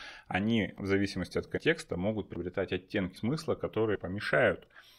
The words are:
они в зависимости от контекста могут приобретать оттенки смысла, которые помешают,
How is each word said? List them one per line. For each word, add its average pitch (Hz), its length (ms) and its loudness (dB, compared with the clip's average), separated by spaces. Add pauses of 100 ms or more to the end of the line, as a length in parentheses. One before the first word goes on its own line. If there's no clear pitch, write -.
(280)
они 104 500 2
в 98 100 -4
зависимости 98 500 0
от - 80 0
контекста - 500 0
могут 98 340 -2
приобретать 87 440 -2
оттенки 92 440 -2
смысла, 123 360 -2
которые 107 460 0
помешают, 101 680 2 (320)